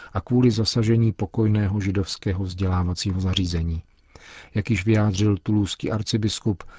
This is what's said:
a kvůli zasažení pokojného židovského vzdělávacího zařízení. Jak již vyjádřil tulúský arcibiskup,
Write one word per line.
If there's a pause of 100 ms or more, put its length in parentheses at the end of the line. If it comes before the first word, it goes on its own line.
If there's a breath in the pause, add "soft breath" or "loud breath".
(120 loud breath)
a
kvůli
zasažení
pokojného
židovského
vzdělávacího
zařízení. (720 loud breath)
Jak
již
vyjádřil
tulúský
arcibiskup, (140 loud breath)